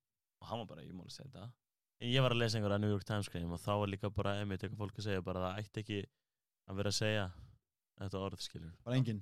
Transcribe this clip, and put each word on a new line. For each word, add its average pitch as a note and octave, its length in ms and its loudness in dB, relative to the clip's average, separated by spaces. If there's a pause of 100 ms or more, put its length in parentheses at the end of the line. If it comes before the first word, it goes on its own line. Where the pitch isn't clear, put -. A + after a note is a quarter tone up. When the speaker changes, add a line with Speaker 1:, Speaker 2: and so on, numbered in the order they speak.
(420)
Speaker 1:
og - 80 -14
hann A2+ 120 -2
var G#2 100 -8
bara, D2+ 120 -14
ég E2 120 -12
má F2+ 80 -12
alveg - 140 -12
segja - 140 -14
þetta. G2 180 -12 (520)
Speaker 2:
Ég B2 240 6
var B2 80 6
að A#2 80 4
lesa A2+ 160 4
einhverja G2+ 240 4
New G#2 80 4
York G#2 160 2
Times G#2 240 0
grein E2+ 240 -4
og E2+ 80 -4
þá G#2 160 2
var G#2 140 2
líka G2 180 -2
bara G2+ 220 0 (100)
einmitt G2 240 -2
eitthvað G2+ 140 -6
fólk G#2 180 -6
að G#2 80 -6
segja F#2+ 160 2
bara F2+ 160 -2
að F#2 80 0
það F#2 160 -4
ætti G#2+ 220 -6
ekki G#2 140 -4 (680)
að F#2+ 120 -2
vera G2+ 100 2
að G2 80 2
segja G#2+ 280 2 (720)
þetta G2 280 -4
orð, F#2+ 160 -6
skilur. E2 300 -10 (160)
Speaker 3:
Bara B2 100 2
enginn? A2+ 240 2